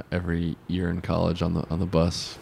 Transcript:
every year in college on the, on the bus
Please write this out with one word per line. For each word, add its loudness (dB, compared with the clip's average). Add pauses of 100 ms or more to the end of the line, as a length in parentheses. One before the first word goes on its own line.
every 0 (120)
year 0
in -2
college 0
on 2
the, -2
on 0
the 0
bus 2